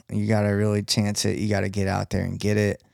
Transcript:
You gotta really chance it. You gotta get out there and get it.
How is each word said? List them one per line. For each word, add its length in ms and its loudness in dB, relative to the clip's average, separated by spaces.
You 160 -2
gotta 300 2
really 260 2
chance 440 0
it. 120 0
You 120 -2
gotta 180 0
get 200 -2
out 220 -2
there 140 0
and 140 -6
get 180 0
it. 260 0